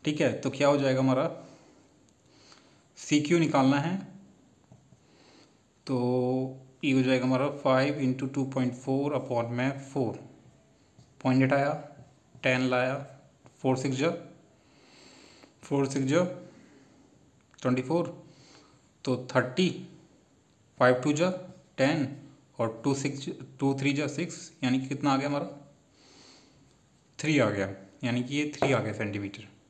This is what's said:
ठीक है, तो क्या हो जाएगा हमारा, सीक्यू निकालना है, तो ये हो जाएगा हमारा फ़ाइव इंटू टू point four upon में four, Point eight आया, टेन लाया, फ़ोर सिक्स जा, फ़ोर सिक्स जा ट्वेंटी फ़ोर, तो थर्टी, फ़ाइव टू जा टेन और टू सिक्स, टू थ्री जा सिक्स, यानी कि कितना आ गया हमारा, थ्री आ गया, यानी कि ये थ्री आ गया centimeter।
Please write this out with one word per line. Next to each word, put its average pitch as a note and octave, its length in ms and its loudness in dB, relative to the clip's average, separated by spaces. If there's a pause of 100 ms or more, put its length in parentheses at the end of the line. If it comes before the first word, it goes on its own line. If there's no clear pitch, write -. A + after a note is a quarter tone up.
ठीक D3+ 160 -2
है, B2+ 120 2
तो - 160 -4
क्या C#3+ 180 2
हो C#3+ 100 6
जाएगा C3+ 220 2
हमारा, C3 480 0 (1500)
सीक्यू D3+ 420 2
निकालना C#3 400 4
है, E3+ 180 -2 (1900)
तो B2+ 800 0 (160)
ये D3 80 2
हो C3 100 4
जाएगा B2+ 240 4
हमारा C3 240 2
फ़ाइव C3+ 460 2
इंटू C3 320 -2
टू C3+ 180 -2
point B2+ 280 -2
four C#3 420 -2
upon A#2+ 340 -2
में B2+ 300 -2
four, A#2+ 360 -4 (1040)
Point C3 220 4
eight C3 100 4
आया, C#3+ 420 -2 (480)
टेन B2+ 180 2
लाया, C3 580 -2 (420)
फ़ोर C3 160 2
सिक्स C3+ 180 -4
जा, C#3 140 0 (1500)
फ़ोर C#3 240 0
सिक्स C3+ 180 -2
जा D#3 180 2 (1400)
ट्वेंटी B2+ 200 2
फ़ोर, D#3+ 460 -2 (760)
तो B2+ 320 -4
थर्टी, - 520 0 (920)
फ़ाइव B2+ 160 6
टू D3 180 0
जा E3+ 180 2 (460)
टेन C#3 400 0 (420)
और A2+ 240 -2
टू C#3 120 2
सिक्स, C3+ 340 -6 (300)
टू C3+ 200 0
थ्री C#3 140 0
जा D3 140 0
सिक्स, - 460 -8 (100)
यानी B2+ 160 2
कि C3 80 -6
कितना C#3+ 240 -2
आ C3+ 60 2
गया C#3 100 -2
हमारा, - 460 -6 (1500)
थ्री D3+ 200 2
आ A2 100 4
गया, G2 260 -2 (280)
यानी B2 200 0
कि C3+ 120 -6
ये D3 200 -2
थ्री - 160 0
आ A#2+ 80 2
गया G#2+ 140 -4
centimeter। G2+ 500 -6 (260)